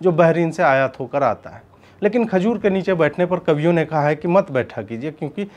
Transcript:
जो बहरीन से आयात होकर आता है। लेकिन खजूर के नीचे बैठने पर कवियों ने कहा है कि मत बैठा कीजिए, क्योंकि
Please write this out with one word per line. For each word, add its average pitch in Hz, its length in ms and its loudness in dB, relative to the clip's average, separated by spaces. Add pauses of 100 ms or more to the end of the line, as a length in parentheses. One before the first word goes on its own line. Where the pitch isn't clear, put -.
जो 180 100 4
बहरीन 165 400 4
से 170 120 -2
आयात 135 360 2
होकर 139 240 -4
आता 104 260 -2
है। 82 120 -20 (420)
लेकिन 220 220 0
खजूर 220 320 0
के 220 120 -2
नीचे 190 240 0
बैठने 165 320 0
पर 175 140 -2
कवियों 160 340 0
ने 160 120 2
कहा 156 160 -2
है 147 140 0
कि 156 120 -6
मत 185 240 2
बैठा 120 300 -4
कीजिए, 117 300 -10
क्योंकि 156 460 -8